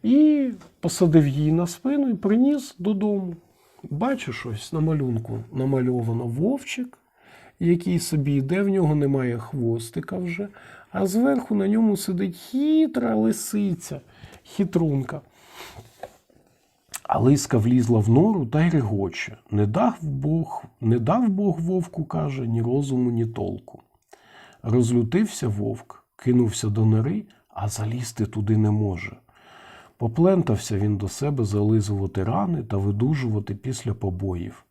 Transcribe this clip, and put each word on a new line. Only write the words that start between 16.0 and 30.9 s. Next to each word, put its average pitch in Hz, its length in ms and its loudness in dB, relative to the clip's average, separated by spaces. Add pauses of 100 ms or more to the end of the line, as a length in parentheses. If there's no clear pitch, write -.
А - 100 2
лиска 131 400 4
влізла 117 400 4
в 104 100 2
нору 160 380 4
та 151 180 2
й 170 60 4
регоче: 101 680 -2 (140)
«Не 104 160 2
дав 214 360 0
Бог, 151 600 -2 (160)
не 120 180 4
дав 196 300 2
Бог 190 320 0
вовку, — 170 460 -4
каже, — 139 400 -4
ні 113 160 0
розуму, 127 480 0
ні 117 160 0
толку». - 560 -8 (800)
Розлютився 120 840 0
вовк, 107 560 -6 (120)
кинувся 123 520 2
до 110 180 2
нори, 127 380 2 (240)
а 104 200 -6
залізти 110 580 -6
туди 107 300 0
не 107 140 4
може. 104 460 -2 (800)
Поплентався 117 840 2
він 104 180 0